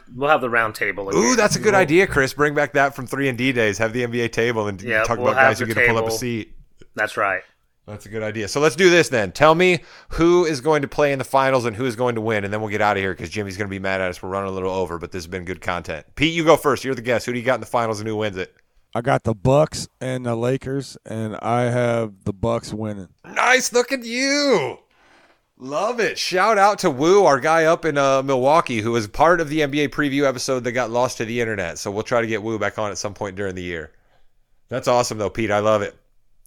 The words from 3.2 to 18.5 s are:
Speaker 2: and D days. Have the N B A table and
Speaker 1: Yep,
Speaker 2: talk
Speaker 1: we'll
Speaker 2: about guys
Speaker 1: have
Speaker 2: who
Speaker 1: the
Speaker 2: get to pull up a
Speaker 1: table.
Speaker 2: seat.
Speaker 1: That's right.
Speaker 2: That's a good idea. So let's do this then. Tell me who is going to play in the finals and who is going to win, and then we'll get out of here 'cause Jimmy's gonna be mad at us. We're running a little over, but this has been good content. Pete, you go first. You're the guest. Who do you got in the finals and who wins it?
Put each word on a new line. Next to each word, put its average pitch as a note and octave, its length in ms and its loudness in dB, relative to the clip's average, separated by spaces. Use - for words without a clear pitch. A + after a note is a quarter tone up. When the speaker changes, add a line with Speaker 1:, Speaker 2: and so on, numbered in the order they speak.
Speaker 2:
and A#2+ 100 -2
D B2+ 140 2
days. G#2+ 260 2
Have A2 140 0
the B2 100 -2
N A#2 80 -4
B A#2+ 120 -2
A A#2 60 -2
table A2+ 380 0
and G2 160 -6
Speaker 1:
Yep, A2+ 240 0
Speaker 2:
talk A#2 120 -2
Speaker 1:
we'll B2 100 0
Speaker 2:
about A2 80 0
guys C3 240 4
Speaker 1:
have A#2 80 -4
Speaker 2:
who A2+ 40 -4
Speaker 1:
the A2 80 0
Speaker 2:
get A#2+ 60 4
to - 20 4
pull A2+ 100 2
up A2+ 80 -2
a - 20 -4
Speaker 1:
table. A2+ 100 -4
Speaker 2:
seat. A#2 380 -6
Speaker 1:
That's G#2+ 200 -4
right. G2 260 0
Speaker 2:
That's G#2 200 -16
a - 20 -20
good G#2+ 160 -6
idea. G#2+ 240 -6
So - 100 -6
let's D3 160 2
do F3 160 6
this E3+ 180 6
then. G#2+ 220 0
Tell D#3 240 6
me F3+ 300 2
who F3 380 4
is D3+ 140 -2
going D3+ 220 2
to C3+ 60 -4
play D3 240 0
in C3+ 80 -2
the B2 40 -6
finals C3+ 400 2
and A2 120 -4
who B2+ 80 -4
is A#2+ 100 -2
going A#2+ 220 0
to A2 40 -2
win, G#2+ 220 0
and G2 100 -4
then G#2+ 80 -4
we'll G#2+ 100 -6
get G#2 120 -2
out G#2 140 2
of F#2+ 80 0
here F#2 100 -2
'cause E2+ 140 -10
Jimmy's G2 280 -6
gonna G2+ 140 -6
be G2 80 -6
mad F#2+ 220 -2
at F#2 100 -2
us. F2+ 100 -10
We're F#2 100 -10
running G2 200 -4
a - 20 -6
little F#2 200 -4
over, F2 260 -4
but E2 140 -10
this F#2 100 -8
has E2 80 -16
been F2+ 140 -8
good F2 160 -8
content. E2+ 460 -6
Pete, D#3+ 180 2
you E3 100 0
go D#3 120 8
first. C3+ 260 0
You're C3 140 -4
the A#2 60 -12
guest. A2+ 240 0
Who B2 60 -4
do B2 60 -4
you A2+ 60 -8
got B2+ 100 2
in A2+ 60 -2
the G#2+ 60 -10
finals A2 340 -2
and A2 80 -6
who A2 80 -4
wins G#2+ 200 -4
it? F2+ 160 -8